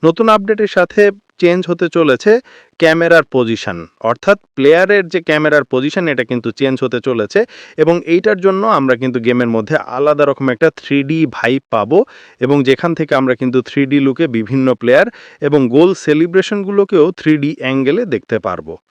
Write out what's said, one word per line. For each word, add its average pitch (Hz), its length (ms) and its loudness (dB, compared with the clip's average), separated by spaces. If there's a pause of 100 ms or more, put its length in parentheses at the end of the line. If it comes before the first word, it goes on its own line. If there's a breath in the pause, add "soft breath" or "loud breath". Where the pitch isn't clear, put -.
নতুন 170 200 2 (100)
আপডেটের 208 420 -2
সাথে 180 240 2 (400)
চেঞ্জ 175 200 2 (100)
হতে 175 160 -2 (100)
চলেছে 156 340 2 (500 soft breath)
ক্যামেরার 165 440 4 (100)
পজিশন, 113 420 -2 (320)
অর্থাৎ 196 280 0 (200)
প্লেয়ারের 180 560 2
যে 185 60 -2 (100)
ক্যামেরার 151 440 2
পজিশন, 147 300 -2 (100)
এটা 123 180 -4
কিন্তু 120 180 -4 (100)
চেঞ্জ 135 160 0 (100)
হতে 120 220 -4
চলেছে 117 320 -2 (440 loud breath)
এবং 165 120 2 (180)
এইটার 196 320 0
জন্য 190 180 0 (160)
আমরা 131 220 2
কিন্তু 127 260 -4
গেমের 123 280 0
মধ্যে 113 200 -2 (220)
আলাদা 147 320 0
রকম 135 160 -4 (100)
একটা 160 120 0 (140)
থ্রি 139 180 -2 (100)
ডি 160 100 -2 (180)
ভাইব 127 240 -2 (140)
পাবো 113 240 2 (460 loud breath)
এবং 143 120 2 (100)
যেখান 135 320 0
থেকে 151 200 -2
আমরা 131 220 0
কিন্তু 127 180 0 (100)
থ্রি 139 120 -2 (100)
ডি 143 140 2
লুকে 135 200 -2 (120)
বিভিন্ন 131 300 -2 (140)
প্লেয়ার 139 260 4 (400 loud breath)
এবং 147 120 2 (160)
গোল 165 140 6 (160)
সেলিব্রেশনগুলোকেও 190 1000 0 (140)
থ্রি 156 140 0 (100)
ডি 147 80 -2 (100)
অ্যাঙ্গেলে 135 420 -2 (100)
দেখতে 110 240 -4 (100)
পারবো। 82 280 -10 (160)